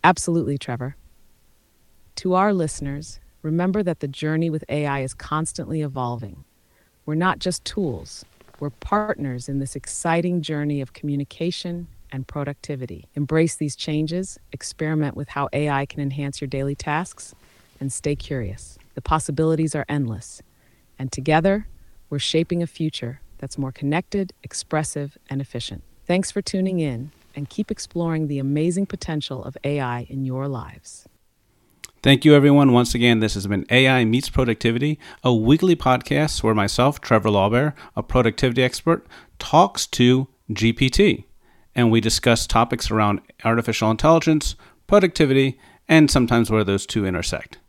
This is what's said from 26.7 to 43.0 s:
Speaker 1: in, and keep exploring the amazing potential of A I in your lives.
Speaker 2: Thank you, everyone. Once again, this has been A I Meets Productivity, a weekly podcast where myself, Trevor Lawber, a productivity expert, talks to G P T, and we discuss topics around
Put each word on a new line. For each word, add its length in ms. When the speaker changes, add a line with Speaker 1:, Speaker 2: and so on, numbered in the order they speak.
Speaker 1:
in, 320
and 140
keep 240
exploring 560
the 100
amazing 480
potential 560
of 220
A 160
I 280
in 160
your 220
lives. 640
Speaker 2:
Thank 220
you, 100
everyone. 380
Once 220
again, 260
this 140
has 120
been 240
A 180
I 160
Meets 240
Productivity, 720
a 80
weekly 420
podcast 680
where 120
myself, 460
Trevor 300
Lawber, 440
a 60
productivity 600
expert, 440
talks 480
to 420
G 200
P 180
T, 360
and 160
we 100
discuss 460
topics 440
around 300